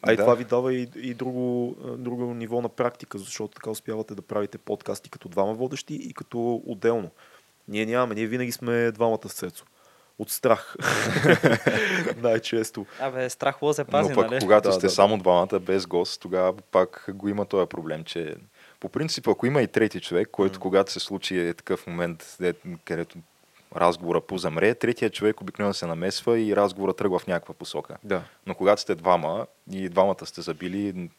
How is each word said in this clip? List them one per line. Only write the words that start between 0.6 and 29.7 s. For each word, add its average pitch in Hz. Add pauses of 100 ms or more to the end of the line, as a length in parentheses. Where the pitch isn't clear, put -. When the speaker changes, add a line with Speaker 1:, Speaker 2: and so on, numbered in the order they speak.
Speaker 1:
и, 123
и 120
друго, 123
а, 123
друго 123
ниво 120
на 117
практика, -
защото 101
така -
успявате 110
да 98
правите 104
подкасти -
като -
двама 101
водещи 131
и -
като 117
отделно. 110 (580)
Ние 107
нямаме, 117
ние 110
винаги 123
сме 117
двамата 110
с -
Цецо. - (540)
От 107
страх. -
<laughs> 131
Най-често. 113 (140)
Speaker 3:
Абе, 127
страх -
лозе 147
пази, 139
Speaker 2:
Но 127
пък, 113
Speaker 3:
нали? 131
Speaker 2:
когато 101
Speaker 1:
Да, 98
Speaker 2:
сте 92
Speaker 1:
да. 92
Speaker 2:
само 104
двамата, 92
без 92
гост, 87
тогава 92
пак -
го 98
има 101
този 95
проблем, 80
че 80 (440)
по 98
принцип, 147
ако 110
има 139
и 104
трети 107
човек, 87
който 95
Speaker 1:
М. 95
Speaker 2:
когато 95
се -
случи 92
е 85
такъв -
момент, 85
де-, 90 (320)
където 85 (580)
разговора 85
позамре, 90
третия 117
човек 107
обикновено 98
се -
намесва 92
и 107
разговорът 95
тръгва 90
в -
някаква 85
посока. -
Speaker 1:
Да. 95 (240)
Speaker 2:
Но 95
когато 98
сте 98
двама 87 (240)